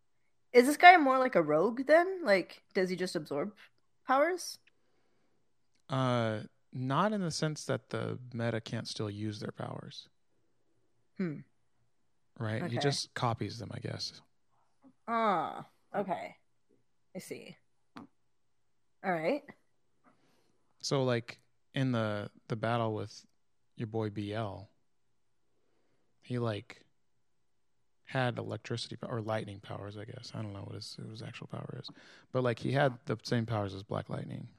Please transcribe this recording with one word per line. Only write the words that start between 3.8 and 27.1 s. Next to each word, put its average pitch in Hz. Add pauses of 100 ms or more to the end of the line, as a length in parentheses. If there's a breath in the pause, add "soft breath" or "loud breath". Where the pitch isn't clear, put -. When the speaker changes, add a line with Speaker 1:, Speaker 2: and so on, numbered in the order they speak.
Speaker 1:
powers? 302 (1300)
Speaker 2:
Uh, 123 (320)
not 139
in 208
the 170
sense 156
that 123
the 113 (140)
meta 117
can't -
still 107
use 104
their 110
powers. - (1120)
Speaker 1:
Hmm. 165 (1000)
Speaker 2:
Right? 110
He 120
Speaker 1:
Okay. -
Speaker 2:
just -
copies 113
them, 104
I -
guess. - (840)
Speaker 1:
Ah, 202 (280)
okay. 185 (800)
I 185
see. - (400)
All -
right. 175 (1400)
Speaker 2:
So, 139
like, 120 (360)
in 131
the, 107 (180)
the 120
battle 113
with 104 (500)
your 117
boy 110
B 101
L, 101 (1500)
he, 123
like, 113 (1200)